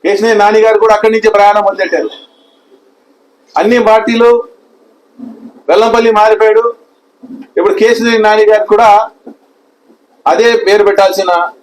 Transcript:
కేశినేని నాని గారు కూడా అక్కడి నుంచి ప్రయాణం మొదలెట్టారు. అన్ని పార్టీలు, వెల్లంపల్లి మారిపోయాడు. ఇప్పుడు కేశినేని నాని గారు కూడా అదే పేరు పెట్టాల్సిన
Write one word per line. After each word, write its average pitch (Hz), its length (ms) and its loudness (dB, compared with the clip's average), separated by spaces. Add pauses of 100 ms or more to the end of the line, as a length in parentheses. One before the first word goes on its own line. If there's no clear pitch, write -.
కేశినేని 202 360 -2
నాని 214 220 2
గారు 220 180 2
కూడా 220 160 2
అక్కడి 214 180 0
నుంచి 220 180 0
ప్రయాణం 208 320 2
మొదలెట్టారు. 175 480 -4 (1500)
అన్ని 220 280 0
పార్టీలు, 233 640 0 (1200)
వెల్లంపల్లి 226 440 0
మారిపోయాడు. 220 640 0 (800)
ఇప్పుడు 185 180 -2
కేశినేని 226 440 0
నాని 214 280 2
గారు 214 200 0
కూడా 214 440 2 (1160)
అదే 226 300 0
పేరు 208 280 0
పెట్టాల్సిన 196 460 0 (320)